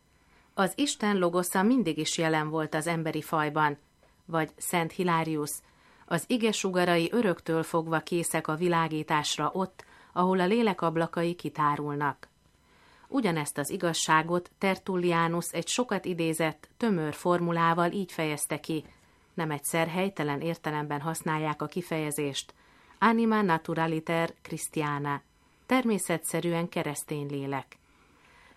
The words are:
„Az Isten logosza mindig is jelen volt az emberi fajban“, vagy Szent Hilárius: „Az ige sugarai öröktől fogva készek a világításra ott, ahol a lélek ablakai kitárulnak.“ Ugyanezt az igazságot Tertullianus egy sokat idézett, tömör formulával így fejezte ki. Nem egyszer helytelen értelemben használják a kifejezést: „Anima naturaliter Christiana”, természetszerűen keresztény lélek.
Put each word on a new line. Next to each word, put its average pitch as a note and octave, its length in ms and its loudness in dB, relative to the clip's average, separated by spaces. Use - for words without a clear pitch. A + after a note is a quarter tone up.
„Az F#3+ 220 2
Isten G#3+ 420 0
logosza F3+ 460 2
mindig G3+ 340 4
is D#3 200 -2
jelen D#3 320 2
volt D#3 260 -2
az D#3 120 0
emberi D#3+ 340 -2
fajban“, D3+ 560 2
vagy D#3+ 320 0
Szent E3 340 -2
Hilárius: D#3+ 600 0
„Az E3+ 220 -2
ige A3+ 240 2
sugarai F3+ 600 2
öröktől E3+ 520 0
fogva D#3+ 360 0
készek E3 480 -2
a D#3 80 -2
világításra D#3 1000 0
ott, F#3 320 -6
ahol F#3 260 2
a F3+ 60 4
lélek G#3+ 360 2
ablakai E3 520 0
kitárulnak.“ D3 920 -2
Ugyanezt E3+ 500 -2
az C#3+ 120 -2
igazságot E3+ 880 2
Tertullianus F3 920 0
egy E3+ 160 -4
sokat A#3+ 380 -2
idézett, D#3+ 720 -2
tömör E3 360 0
formulával E3+ 800 2
így G3 200 -4
fejezte D3+ 480 -2
ki. D#3 240 -4
Nem D#3+ 180 -2
egyszer E3 360 0
helytelen D#3+ 540 -2
értelemben D3+ 600 -4
használják D#3 600 -2
a D3+ 40 -4
kifejezést: D3+ 880 -4
„Anima A3+ 420 4
naturaliter E3 1000 0
Christiana”, D3 800 -4
természetszerűen F3 1040 0
keresztény D3 600 -4
lélek. C#3 480 -6